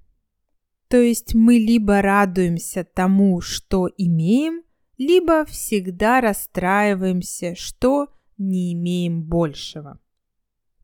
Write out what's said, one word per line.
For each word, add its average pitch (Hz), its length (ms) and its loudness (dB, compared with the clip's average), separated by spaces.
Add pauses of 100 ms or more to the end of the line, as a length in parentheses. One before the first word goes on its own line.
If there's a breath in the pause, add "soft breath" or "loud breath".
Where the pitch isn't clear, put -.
(880)
То 247 100 4
есть 240 360 0
мы 233 240 6
либо 214 440 2
радуемся 185 800 0
тому, 190 560 2
что - 560 -4
имеем, 208 640 0 (340)
либо 320 480 2
всегда 208 760 -2
расстраиваемся, 185 1400 -2
что 285 560 -2 (260)
не 185 360 -2
имеем 175 480 -2
большего. 156 760 -6 (840)